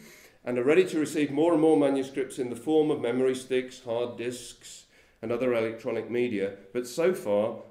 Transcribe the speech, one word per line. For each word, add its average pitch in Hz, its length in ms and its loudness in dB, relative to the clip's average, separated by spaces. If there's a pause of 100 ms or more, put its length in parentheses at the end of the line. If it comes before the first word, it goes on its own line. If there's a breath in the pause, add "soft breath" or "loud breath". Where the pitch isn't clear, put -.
(440 loud breath)
and 123 140 -4
are 120 60 0
ready 170 220 6
to 165 120 -4
receive 147 320 0
more 156 220 2
and 156 80 4
more 156 180 6
manuscripts 135 600 0
in 123 120 -4
the 113 60 -8
form 156 340 2
of 107 100 -2
memory 127 340 2
sticks, 127 500 -4
hard 120 320 -4
disks, - 680 -10 (360 soft breath)
and 110 80 -4
other 123 240 0
electronic 113 560 -2
media, 107 440 0 (180)
but 123 140 -4
so 175 280 0
far 104 440 0 (120)